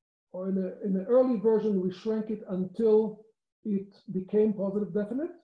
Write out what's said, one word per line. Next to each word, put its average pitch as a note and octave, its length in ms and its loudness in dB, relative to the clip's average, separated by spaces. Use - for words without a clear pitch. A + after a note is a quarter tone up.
or F#3 180 -6
in F#3+ 80 0
a, F#3 280 -4
in F#3+ 60 -2
the F#3 120 0
early B3 340 4
version, G#3 420 2
we F3+ 120 0
shrank A3 380 -4
it G#3 200 -6
until G#3+ 720 2
it G3 320 -4
became G#3 400 2
positive G3 400 -4
definite. A#3 380 -4